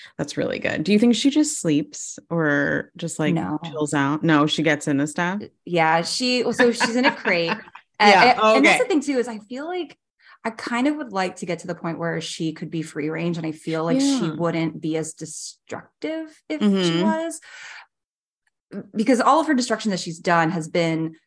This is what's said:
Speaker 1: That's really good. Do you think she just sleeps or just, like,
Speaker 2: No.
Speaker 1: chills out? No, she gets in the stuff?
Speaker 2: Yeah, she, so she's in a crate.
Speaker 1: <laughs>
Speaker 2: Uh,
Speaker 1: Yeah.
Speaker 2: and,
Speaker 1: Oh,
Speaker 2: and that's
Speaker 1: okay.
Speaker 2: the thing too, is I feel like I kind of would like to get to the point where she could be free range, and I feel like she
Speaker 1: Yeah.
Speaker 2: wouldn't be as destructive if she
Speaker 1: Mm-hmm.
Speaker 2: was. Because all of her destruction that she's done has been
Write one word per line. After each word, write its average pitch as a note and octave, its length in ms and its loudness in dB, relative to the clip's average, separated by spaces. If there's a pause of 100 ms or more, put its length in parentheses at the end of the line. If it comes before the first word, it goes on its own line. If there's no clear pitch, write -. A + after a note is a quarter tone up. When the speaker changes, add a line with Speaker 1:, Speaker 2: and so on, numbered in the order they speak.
(180)
Speaker 1:
That's D3 180 -6
really C#3+ 220 -4
good. - 260 -4
Do F#3 80 2
you G#3 60 6
think A#3+ 160 4
she C4+ 160 2
just D4+ 280 0
sleeps - 600 -4 (100)
or D3 640 0
just, E3+ 240 -8
like, D#3 140 0
Speaker 2:
No. D#3+ 320 -2
Speaker 1:
chills D3+ 300 -4
out? C#3+ 280 0
No, D#3 240 4
she D#3 160 -2
gets D3+ 240 0
in C#3+ 120 0
the C#3+ 80 0
stuff? F3 340 -4 (240)
Speaker 2:
Yeah, E3 380 2
she, B3 400 -2 (100)
so A#3+ 200 4
she's A#3 220 -2
in B3+ 120 2
a D#4+ 100 4
crate. E3+ 360 0
Speaker 1:
<laughs> G#3+ 100 -6 (380)
Speaker 2:
Uh, G#3+ 60 4
Speaker 1:
Yeah. G3 160 10 (100)
Speaker 2:
and, - 100 2
Speaker 1:
Oh, A3 140 6
Speaker 2:
and - 100 4
that's F#3+ 140 8
Speaker 1:
okay. - 40 4
Speaker 2:
the - 40 -6
thing D#4 120 2
too, C4+ 180 -2
is A#3 100 -2
I A3 100 -10
feel B3+ 280 -12
like F4 300 -8 (480)
I A3+ 60 -4
kind A#3+ 360 -2
of D4+ 100 2
would C#4+ 140 -10
like F#3+ 260 -4
to - 100 -8
get F3 140 -4
to - 60 -16
the F3 80 -6
point E3+ 240 -8
where E3 220 -4
she D#3+ 320 -6
could D#3+ 180 -12
be D#3+ 120 -6
free D#3 260 -6
range, E3 300 -4
and E3 80 -6
I D#3 60 -6
feel D#3+ 320 -6
like E3+ 160 2
she C4+ 260 2
Speaker 1:
Yeah. D#3+ 80 -4
Speaker 2:
wouldn't D#3+ 440 -2
be D#3 200 -4
as D#3 160 -6
destructive - 1200 -12 (120)
if D4+ 100 -4
she G#3 80 2
Speaker 1:
Mm-hmm. F3+ 340 2
Speaker 2:
was. D#4+ 380 -2 (1500)
Because A3+ 280 4
all C#4 180 6
of D4+ 60 0
her D#4 80 2
destruction A3+ 380 -2
that F3 80 -4
she's E3+ 180 -10
done E3 320 2
has D#3+ 180 -6
been D#3+ 460 -2 (120)